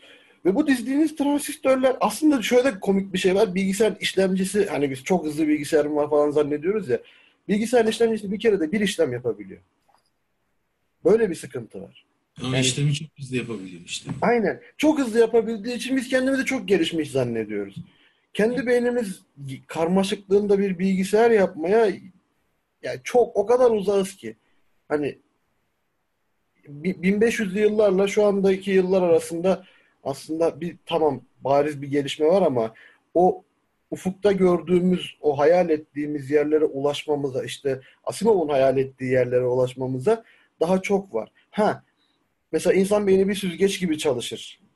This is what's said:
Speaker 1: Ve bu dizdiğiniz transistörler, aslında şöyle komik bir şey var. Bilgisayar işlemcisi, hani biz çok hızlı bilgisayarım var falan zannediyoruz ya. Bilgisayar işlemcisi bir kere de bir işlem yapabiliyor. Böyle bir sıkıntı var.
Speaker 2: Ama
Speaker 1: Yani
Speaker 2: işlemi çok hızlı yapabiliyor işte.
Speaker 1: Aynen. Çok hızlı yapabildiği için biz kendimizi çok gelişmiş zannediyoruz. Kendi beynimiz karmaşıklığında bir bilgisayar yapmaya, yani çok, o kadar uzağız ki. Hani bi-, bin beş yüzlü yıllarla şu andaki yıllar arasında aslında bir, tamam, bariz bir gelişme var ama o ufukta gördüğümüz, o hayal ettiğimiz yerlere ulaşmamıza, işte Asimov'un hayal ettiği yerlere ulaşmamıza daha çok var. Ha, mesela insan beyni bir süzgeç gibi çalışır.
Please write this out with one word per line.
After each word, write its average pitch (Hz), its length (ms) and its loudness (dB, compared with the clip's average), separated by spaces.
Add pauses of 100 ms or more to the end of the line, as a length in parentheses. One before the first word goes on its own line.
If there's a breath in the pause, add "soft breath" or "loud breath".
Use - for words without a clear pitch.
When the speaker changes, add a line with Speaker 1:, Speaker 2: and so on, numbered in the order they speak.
(440 loud breath)
Speaker 1:
Ve 196 100 2
bu 302 120 0
dizdiğiniz 269 500 0
transistörler, 269 840 0
aslında 262 420 2
şöyle 247 380 2
komik 196 320 0
bir 185 60 -2
şey 185 160 2
var. 196 200 2
Bilgisayar 196 460 0
işlemcisi, 190 640 0
hani 143 240 -2
biz 131 140 -10
çok 175 200 0
hızlı 151 240 -2
bilgisayarım 147 480 0
var 147 140 0
falan 147 200 2
zannediyoruz 147 580 0
ya. 117 120 0 (480 soft breath)
Bilgisayar 220 360 2
işlemcisi 220 480 0
bir 214 80 -6
kere 208 200 2
de 156 120 -2
bir 175 80 0
işlem 165 320 0
yapabiliyor. 101 480 -6 (1400)
Böyle 208 260 4
bir 160 40 -8
sıkıntı 117 480 -14
var. - 240 -20 (360)
Speaker 2:
Ama 131 140 -4
Speaker 1:
Yani 131 100 2
Speaker 2:
işlemi 143 280 0
çok 156 140 -8 (100)
hızlı 127 180 -10
yapabiliyor 95 480 -10
işte. - 260 -12 (120)
Speaker 1:
Aynen. 202 380 0 (160 loud breath)
Çok 302 220 2
hızlı 233 200 0
yapabildiği 226 580 0
için 247 200 -4
biz 254 120 -4
kendimizi 262 360 0
çok 240 240 -4
gelişmiş 160 420 0
zannediyoruz. 110 640 -4 (580 soft breath)
Kendi 233 320 0
beynimiz 240 560 -2 (440)
karmaşıklığında 196 920 0
bir 190 200 -2
bilgisayar 196 520 2
yapmaya, 190 600 2 (920)
yani 127 220 -10
çok, 240 320 2
o 202 100 0
kadar 247 240 4
uzağız 196 460 0
ki. - 200 -14 (520)
Hani 147 300 -4 (1500)
bi-, 151 340 -8
bin 196 180 0
beş 233 200 0
yüzlü 196 200 -4
yıllarla 208 480 2
şu 208 160 2
andaki 196 460 2
yıllar 185 320 2
arasında 170 600 0 (400 soft breath)
aslında 151 560 -4
bir, 170 160 -8 (100)
tamam, 151 360 0 (180)
bariz 143 420 0
bir 143 60 -10
gelişme 143 380 -2
var 185 160 4
ama 123 320 0 (400 loud breath)
o 180 300 2 (460)
ufukta 190 420 -2
gördüğümüz, 175 880 0
o 143 180 0
hayal 170 320 4
ettiğimiz 147 600 -4
yerlere 151 340 2
ulaşmamıza, 139 800 -4
işte 131 360 -6 (240 soft breath)
Asimov'un 185 440 0
hayal 135 300 4
ettiği 131 320 -4
yerlere 127 340 2
ulaşmamıza 127 800 -2 (360 soft breath)
daha 185 220 0
çok 196 320 -4
var. 110 180 -8 (180 soft breath)
Ha, - 340 -2 (680)
mesela 160 220 2
insan 202 320 2
beyni 190 220 4
bir 208 60 -2
süzgeç 190 460 -2
gibi 160 180 -2
çalışır. 120 640 -6 (140)